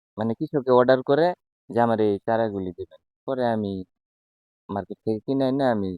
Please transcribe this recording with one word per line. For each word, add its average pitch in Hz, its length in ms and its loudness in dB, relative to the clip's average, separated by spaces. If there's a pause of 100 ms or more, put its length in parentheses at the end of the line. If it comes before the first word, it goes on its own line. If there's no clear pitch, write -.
(180)
মানে, 110 160 -4
কৃষকে 135 380 -4
অর্ডার 127 300 6
করে 143 240 2 (440)
যে 101 120 0
আমার 117 180 2
এই 107 180 2
চারাগুলি 101 540 -2
দিবেন, - 280 -16 (260)
পরে 127 200 -4
আমি 110 260 -2 (960)
মার্কেট 98 280 -8
থেকে 110 220 -4
কিনে 135 280 -2
এনে 135 180 -2
আমি 104 320 -2